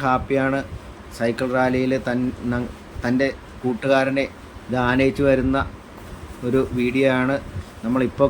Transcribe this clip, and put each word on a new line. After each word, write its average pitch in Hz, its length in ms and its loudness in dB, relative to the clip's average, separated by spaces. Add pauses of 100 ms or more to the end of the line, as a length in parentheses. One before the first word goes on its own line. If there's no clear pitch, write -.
ഹാപ്പിയാണ്. 135 560 0 (580)
സൈക്കിൾ 120 280 0 (100)
റാലിയിൽ 127 360 2 (160)
തൻ-, 123 200 0 (220)
ന-, 123 200 -2 (340)
തൻ്റെ 127 240 2 (340)
കൂട്ടുകാരനെ 135 600 2 (440)
ഇത് 120 80 -2 (120)
ആനയിച്ചു 135 400 4
വരുന്ന 131 300 4 (920)
ഒരു 127 120 4 (200)
വീഡിയോ 127 280 4 (120)
ആണ് 131 160 2 (480)
നമ്മളിപ്പോൾ 127 460 2